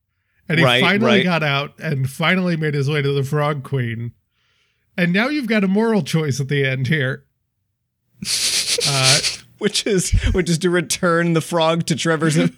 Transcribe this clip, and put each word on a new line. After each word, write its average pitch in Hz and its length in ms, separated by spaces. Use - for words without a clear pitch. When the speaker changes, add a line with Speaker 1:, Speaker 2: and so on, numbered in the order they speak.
Speaker 1:
And 160 120
he 160 80
Speaker 2:
Right, 123 160
Speaker 1:
finally 202 280
Speaker 2:
right. 196 140
Speaker 1:
got 170 180
out 143 380
and 135 300
finally 180 440
made 156 200
his 143 160
way 151 100
to 139 140
the 139 100
Frog 147 380
Queen. 120 500
And 175 160
now 208 180
you've 294 200
got 220 160
a 190 40
moral 214 340
choice 151 360
at 135 100
the 139 180
end 131 220
here. 135 360
Speaker 2:
<laughs> - 40
Speaker 1:
Uh, 135 320
Speaker 2:
Which - 280
is, 196 240
which 175 160
is 160 80
to 180 100
return 170 640
the 160 80
frog 165 460
to 156 100
Trevor's 160 380
Speaker 1:
<laughs> - 0
Do 170 240